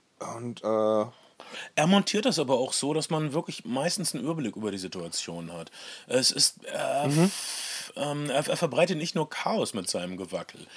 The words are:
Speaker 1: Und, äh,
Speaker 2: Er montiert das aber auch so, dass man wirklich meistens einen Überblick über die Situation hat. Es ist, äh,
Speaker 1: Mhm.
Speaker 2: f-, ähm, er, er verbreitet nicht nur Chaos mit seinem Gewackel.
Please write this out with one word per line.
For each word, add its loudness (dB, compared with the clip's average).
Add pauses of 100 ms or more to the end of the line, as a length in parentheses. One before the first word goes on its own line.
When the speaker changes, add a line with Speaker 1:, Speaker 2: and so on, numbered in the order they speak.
(180)
Speaker 1:
Und, -8
äh, 4 (720)
Speaker 2:
Er 6
montiert 6
das 2
aber 2
auch 0
so, 0
dass 0
man 0
wirklich -4
meistens 0
einen -4
Überblick -2
über -2
die -4
Situation -8
hat. -10 (360)
Es 4
ist, 2
äh, 0
Speaker 1:
Mhm. 6
Speaker 2:
f-, -2
ähm, -2
er, 0
er 2
verbreitet 2
nicht -4
nur 0
Chaos -2
mit -4
seinem -4
Gewackel. -8 (100)